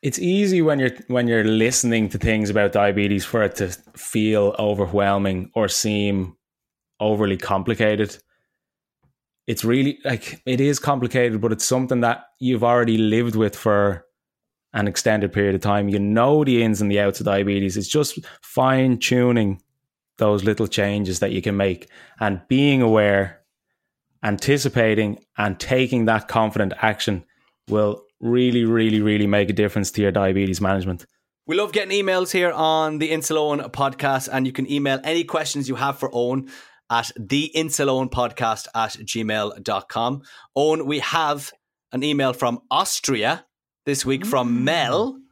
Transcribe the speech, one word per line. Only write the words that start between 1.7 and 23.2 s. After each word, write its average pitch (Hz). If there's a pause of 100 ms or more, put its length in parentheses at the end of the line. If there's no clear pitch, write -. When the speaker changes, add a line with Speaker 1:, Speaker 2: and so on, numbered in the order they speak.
Speaker 1:
to 104
things 107
about 101
diabetes 101
for 113
it 98
to 95 (280)
feel 107
overwhelming 101
or 107
seem 101 (640)
overly 107
complicated. 101 (1300)
It's 113
really, 135
like, -
it 127
is 139
complicated, 123
but 110
it's 107
something 127
that 117 (140)
you've 127
already 120
lived 110
with 110
for 101 (680)
an 104
extended 104
period 101
of 92
time. 104
You 101
know 120
the 120
ins 107
and 107
the 101
outs 101
of -
diabetes. 98
It's 98
just - (220)
fine-tuning 123 (560)
those 104
little 107
changes 101
that 98
you 95
can 101
make, 98 (300)
and 101
being 135
aware, 104 (840)